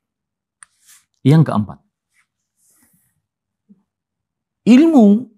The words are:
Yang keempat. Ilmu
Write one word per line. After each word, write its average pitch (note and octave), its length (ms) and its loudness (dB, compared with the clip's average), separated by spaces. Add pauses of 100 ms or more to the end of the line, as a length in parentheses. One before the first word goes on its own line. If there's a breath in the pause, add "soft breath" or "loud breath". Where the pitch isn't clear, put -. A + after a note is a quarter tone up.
(1300 soft breath)
Yang D3+ 240 0
keempat. G2+ 280 -10 (3000)
Ilmu C4 380 2 (320)